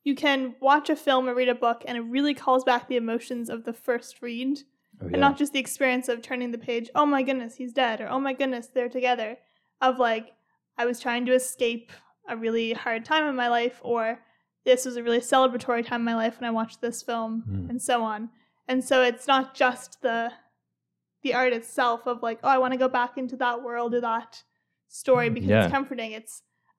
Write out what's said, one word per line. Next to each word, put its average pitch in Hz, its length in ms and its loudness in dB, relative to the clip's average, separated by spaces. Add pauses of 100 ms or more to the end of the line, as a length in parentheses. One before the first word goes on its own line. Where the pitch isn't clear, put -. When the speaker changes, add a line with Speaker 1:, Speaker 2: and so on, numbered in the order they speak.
Speaker 1:
you 285 100 0
can 269 460 0
watch 294 300 4
a 294 60 2
film 262 320 2
or 247 60 -2
read 247 140 2
a 240 60 2
book 233 320 0
and 247 100 -6
it 233 40 -4
really 269 340 0
calls 262 300 2
back 240 240 2
the 254 80 0
emotions 233 540 -4
of 226 140 -10
the 233 80 -6
first 240 500 -6
read 247 380 -4 (400)
Speaker 2:
Oh, - 60 -10
Speaker 1:
and 87 80 -4
Speaker 2:
yeah. 277 60 2
Speaker 1:
not 277 180 6
just 285 140 -2
the 277 60 -2
experience 254 500 -2
of 240 140 -4
turning 247 280 -6
the 233 80 -8
page, 233 360 -6
"Oh 294 120 4
my 277 160 2
goodness, 247 340 -4
he's 247 160 -10
dead," 233 300 0
or, 214 60 -8
"Oh 262 120 -2
my 269 140 -4
goodness, 262 340 -4
they're 240 220 -2
together," 247 480 -2 (420)
of, 262 180 2
like, 226 360 0 (420)
"I 240 80 0
was 240 160 -2
trying 247 260 -2
to 254 60 2
escape 240 580 0 (380)
a 240 80 -6
really 226 380 -2
hard 226 300 -4
time 311 220 2
in 277 80 -2
my 247 140 0
life," 240 340 0
or, 233 380 -2 (440)
"This 254 200 4
was 247 120 -6
a 240 60 -4
really 233 180 2
celebratory 247 640 2
time 240 180 -4
in - 20 -2
my 233 100 0
life 226 240 -2
when 247 80 -8
I 233 60 -4
watched 226 300 -4
this 233 200 -6
film," 226 460 -6
Speaker 2:
Mm. 196 220 -6
Speaker 1:
and 247 120 -6
so 247 220 2
on. 220 260 -6 (380)
And 254 160 0
so 262 180 4
it's 247 240 0
not 269 280 2
just - 480 -2
the, 233 280 -2 (920)
the 262 120 -2
art 254 200 2
itself 233 520 -2
of, 240 160 -4
like, 226 220 -4
"Oh, 262 60 2
I 262 80 6
wanna 254 180 2
go 254 120 2
back 247 280 -2
into 254 220 -6
that 247 240 -2
world 240 320 -4
or 240 80 0
that 233 400 -6 (460)
story 247 420 2
Speaker 2:
Mm, 226 40 -2
Speaker 1:
because 190 160 -2
Speaker 2:
yeah. 214 140 8
Speaker 1:
it's - 80 2
comforting." 233 400 -4
It's, - 300 -16 (360)